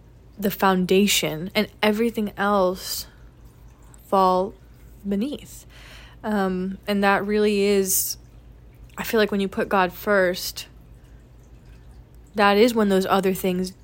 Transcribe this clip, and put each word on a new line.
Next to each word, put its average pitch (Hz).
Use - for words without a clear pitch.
the 202
foundation, 185
and 214
everything 214
else 190
fall 190
beneath. 208
Um, 190
and 202
that 196
really 208
is, 196
I -
feel -
like 208
when 196
you 196
put 190
God 185
first, 185
that 202
is 233
when 214
those 190
other 190
things 185